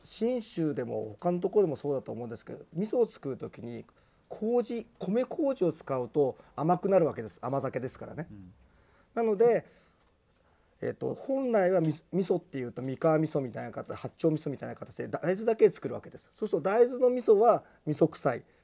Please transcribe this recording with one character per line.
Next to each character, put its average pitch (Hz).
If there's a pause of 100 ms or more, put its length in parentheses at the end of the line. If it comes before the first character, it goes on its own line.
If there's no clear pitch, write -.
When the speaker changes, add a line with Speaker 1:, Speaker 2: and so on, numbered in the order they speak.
Speaker 1:
信 240
州 160
で 123
も 110
他 175
の 175
と 196
こ 208
ろ 196
で 165
も 139
そ 143
う -
だ 131
と -
思 113
う 117
ん -
で 113
す -
け -
ど、 107 (140)
味 190
噌 247
を 220
作 -
る 127
時 -
に 117 (440)
麹、 233 (120)
米 214
麹 269
を 156
使 -
う 120
と 135 (180)
甘 165
く 202
な 190
る 170
わ 123
け 117
で 110
す。 -
甘 135
酒 131
で 127
す -
か 120
ら 110
ね。 160
Speaker 2:
う -
ん。 95 (600)
Speaker 1:
な 233
の 214
で、 220 (1160)
え -
っ -
と、 -
本 262
来 190
は 185
み-、 156 (200)
味 185
噌 180
っ 156
て -
い 127
う 120
と 120
三 131
河 160
味 156
噌 151
み 123
た 123
い 120
な 117
形、 -
八 -
丁 165
味 156
噌 151
み 131
た -
い -
な 117
形 -
で 143
大 175
豆 214
だ 226
け 208
作 -
る 120
わ -
け 175
で -
す。 -
そ 220
う -
す 202
る 165
と 180
大 233
豆 254
の 254
味 247
噌 214
は 208 (220)
味 151
噌 165
臭 -
い。 117 (200)